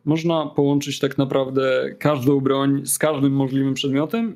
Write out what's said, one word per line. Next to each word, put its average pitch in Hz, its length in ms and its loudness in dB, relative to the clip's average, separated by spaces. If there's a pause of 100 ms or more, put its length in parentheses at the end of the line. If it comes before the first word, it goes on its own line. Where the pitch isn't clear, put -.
Można 160 400 0
połączyć 143 540 0
tak 139 180 -2
naprawdę 135 800 0
każdą 143 400 2
broń 139 460 2
z - 120 -4
każdym 143 360 2
możliwym 135 400 0
przedmiotem 151 640 -2